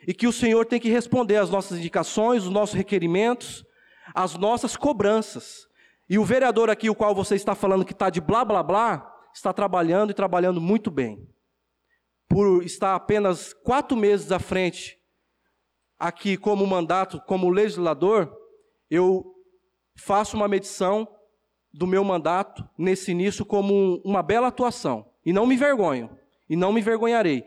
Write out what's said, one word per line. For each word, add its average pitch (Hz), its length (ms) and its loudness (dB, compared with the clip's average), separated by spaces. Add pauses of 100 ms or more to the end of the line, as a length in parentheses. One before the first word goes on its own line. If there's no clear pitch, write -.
e 185 60 -4
que 233 140 0
o 233 60 2
senhor 226 320 2
tem 233 140 -2
que 233 100 -2
responder 233 480 0
às 185 120 2
nossas 185 280 -4
indicações, 202 640 0
os 180 60 -6
nossos 202 260 0
requerimentos, 196 880 -2 (480)
as 170 220 -4
nossas 220 400 -2
cobranças. 214 920 -2 (420)
E 190 80 2
o 214 80 4
vereador 226 440 2
aqui, 214 200 0
o 208 60 0
qual 208 180 2
você 196 220 0
está 196 180 -2
falando 190 320 2
que - 80 -10
tá 190 160 0
de 175 100 -2
blá, 214 240 0
blá, 202 200 0
blá, 190 520 0 (180)
está 190 200 -4
trabalhando 185 580 2
e - 20 -8
trabalhando 180 460 0
muito 202 300 0
bem. 117 380 -6 (1000)
Por 185 360 4
estar 190 320 -2
apenas 202 580 -2
quatro 269 420 -2
meses 202 360 2
à 180 80 0
frente, - 580 -4 (1000)
aqui 175 400 -4
como 202 280 0
mandato, 185 560 -2
como 185 280 0
legislador, 180 840 0 (540)
eu 185 460 0 (600)
faço 208 400 -2
uma 208 120 0
medição 196 600 -2 (640)
do 151 120 -6
meu 190 180 2
mandato 180 640 -2 (100)
nesse 185 340 -2
início 190 340 -2
como 202 280 0
um, 190 300 0
uma 190 200 0
bela 233 240 0
atuação. 196 580 -4 (200)
E 165 60 2
não 202 140 2
me 254 100 4
envergonho, 190 540 0 (400)
e 156 60 -2
não 180 180 2
me 226 80 2
envergonharei, 220 640 0